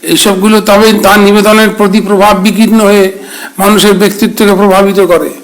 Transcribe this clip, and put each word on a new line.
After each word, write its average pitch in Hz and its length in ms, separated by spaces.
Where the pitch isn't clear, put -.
এইসবগুলো 202 600
তবে 208 320
তার 196 160
নিবেদনের 208 500
প্রতি 202 320
প্রভাব 196 400
বিকীর্ণ 208 380
হয়ে 202 320
মানুষের 202 340
ব্যক্তিত্বকে 202 640
প্রভাবিত 196 440
করে। 165 300